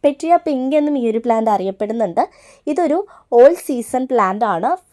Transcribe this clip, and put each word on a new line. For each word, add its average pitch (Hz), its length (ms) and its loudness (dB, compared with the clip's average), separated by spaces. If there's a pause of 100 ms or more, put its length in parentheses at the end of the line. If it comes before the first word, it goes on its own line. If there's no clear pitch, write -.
പെട്രിയ 294 300 0 (140)
പിങ്ക് 262 320 -2
എന്നും 294 200 -2
ഈ 240 120 -4
ഒരു 226 140 -2
പ്ലാന്റ് 226 280 0
അറിയപ്പെടുന്നുണ്ട്. 196 680 -4 (500)
ഇതൊരു 311 260 0 (400)
all 277 160 8 (140)
season 254 440 -4
plant 208 300 0 (100)
ആണ് 180 180 -2 (240)